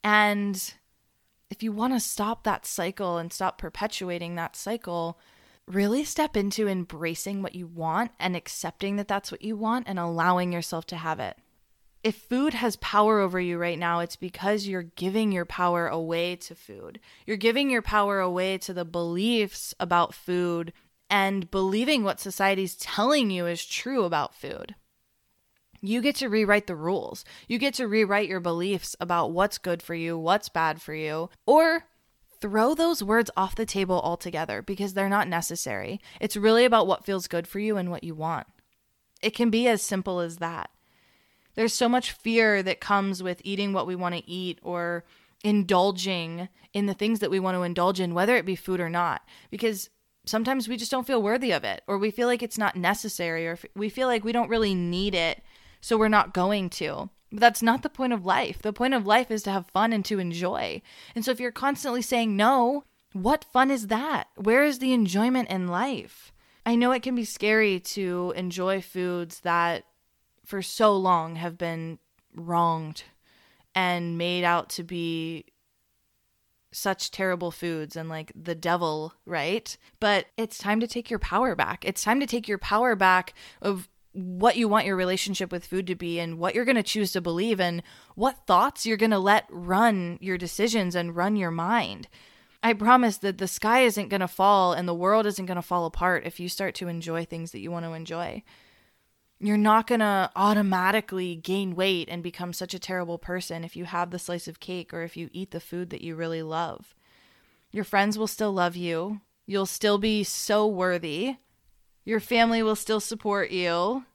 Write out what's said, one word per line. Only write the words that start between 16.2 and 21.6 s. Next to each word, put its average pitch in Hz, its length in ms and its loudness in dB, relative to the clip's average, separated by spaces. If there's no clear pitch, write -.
to - 180 -18
food. - 460 -18
You're 208 120 -4
giving 233 340 2
your 233 100 0
power 202 380 2
away 185 400 0
to - 120 -10
the 175 140 -4
beliefs 180 920 -2
about 175 340 2
food 175 600 -2
and 196 440 0
believing 214 520 0